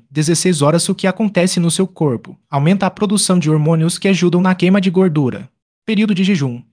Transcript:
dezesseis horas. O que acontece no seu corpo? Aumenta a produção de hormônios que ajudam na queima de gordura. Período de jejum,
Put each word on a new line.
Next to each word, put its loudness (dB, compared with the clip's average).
dezesseis 0
horas. 2
O -2
que -6
acontece 0
no 0
seu 0
corpo? -4
Aumenta 0
a -2
produção -2
de 0
hormônios 0
que -2
ajudam 2
na 2
queima 2
de 0
gordura. 0
Período 0
de 0
jejum, -2